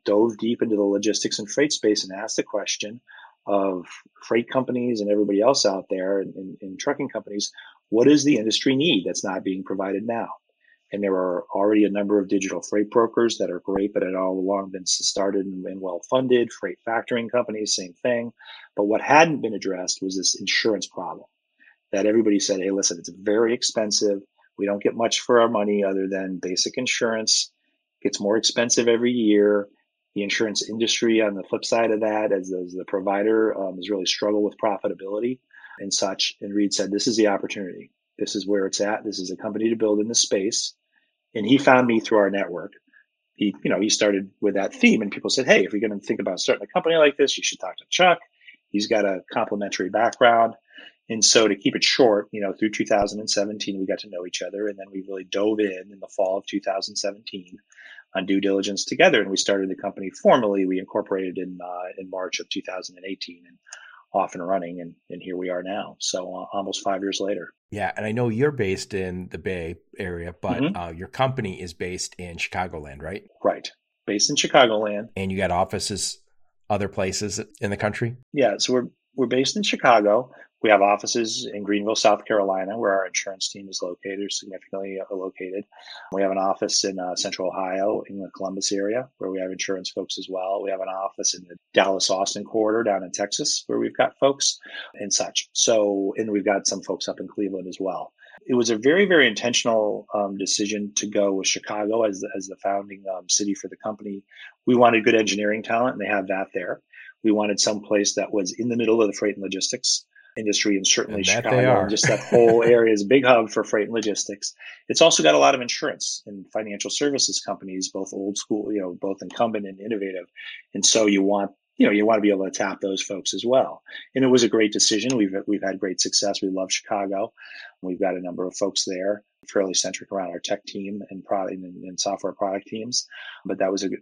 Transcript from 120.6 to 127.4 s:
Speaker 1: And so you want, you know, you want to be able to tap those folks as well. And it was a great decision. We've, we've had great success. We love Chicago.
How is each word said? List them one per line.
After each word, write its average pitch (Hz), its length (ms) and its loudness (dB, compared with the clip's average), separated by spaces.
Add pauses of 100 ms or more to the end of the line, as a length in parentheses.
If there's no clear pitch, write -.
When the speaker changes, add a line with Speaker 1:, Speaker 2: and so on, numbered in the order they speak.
Speaker 1:
And 101 140 0
so 113 180 4
you 101 180 4
want, 101 280 2 (260)
you 254 100 6
know, 107 60 4
you 104 140 4
want 113 100 6
to 101 60 2
be 104 80 6
able 95 160 0
to 92 40 -6
tap 95 300 -4
those 98 220 -4
folks - 320 -6
as 98 120 -6
well. 117 360 2 (320)
And 131 100 2
it 131 40 6
was 123 140 8
a 113 60 6
great 107 240 2
decision. 113 460 0
We've, 95 160 2 (120)
we've 101 160 -2
had 95 160 -4
great 95 220 -4
success. 101 400 -2
We 98 80 -2
love 95 240 -4
Chicago. 101 640 -4 (480)